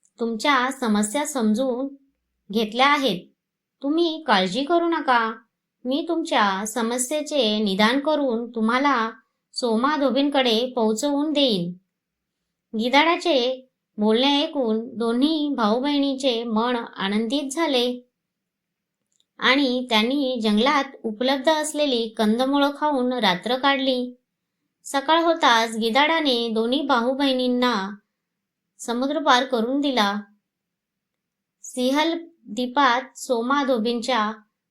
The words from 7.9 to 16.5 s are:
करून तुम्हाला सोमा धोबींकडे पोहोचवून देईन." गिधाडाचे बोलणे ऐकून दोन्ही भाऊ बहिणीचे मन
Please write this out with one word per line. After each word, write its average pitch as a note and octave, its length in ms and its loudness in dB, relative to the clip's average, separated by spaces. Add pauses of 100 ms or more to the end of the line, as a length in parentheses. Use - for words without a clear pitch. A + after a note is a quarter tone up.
करून C4+ 500 -2
तुम्हाला A#3+ 600 0 (420)
सोमा B3 420 0
धोबींकडे C4 800 2
पोहोचवून C#4 560 0
देईन." A3 400 0 (1040)
गिधाडाचे C4 920 2 (280)
बोलणे B3+ 460 2
ऐकून A#3+ 540 -2
दोन्ही C#4 580 0
भाऊ A3+ 260 0
बहिणीचे C#4 600 0
मन A#3 320 0